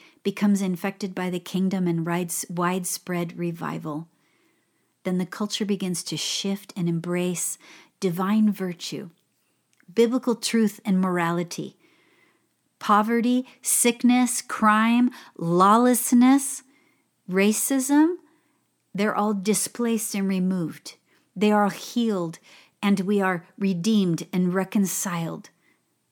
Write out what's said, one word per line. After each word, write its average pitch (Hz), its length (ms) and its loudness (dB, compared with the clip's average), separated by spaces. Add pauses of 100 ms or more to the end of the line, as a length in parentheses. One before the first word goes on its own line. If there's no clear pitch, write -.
(200)
becomes 202 400 2
infected 190 540 -6
by 180 160 -4
the 180 80 -4
kingdom 185 480 -2
and 165 180 -2
rides 170 420 -4
widespread 175 920 -4
revival, 165 680 -8 (960)
then 185 140 -2
the 180 80 -2
culture 208 400 -6
begins 190 380 -4
to - 120 -8
shift - 600 -6
and 170 100 -2
embrace 175 720 -4 (420)
divine 196 520 2
virtue, 175 580 -8 (800)
biblical 233 440 2
truth 220 500 0
and 185 160 2
morality. 170 720 -2 (1000)
Poverty, 233 720 2 (160)
sickness, 240 800 2
crime, 226 640 4 (260)
lawlessness, 240 1300 4 (640)
racism, 269 920 2 (760)
they're 202 220 0
all 214 180 0
displaced 214 800 -2
and 196 160 -2
removed. 185 680 -4 (380)
They 208 160 2
are 208 180 4
healed, 190 680 -4 (440)
and 202 200 2
we 196 200 0
are 185 240 0 (120)
redeemed 190 760 0
and 180 200 0
reconciled, 180 960 -4 (640)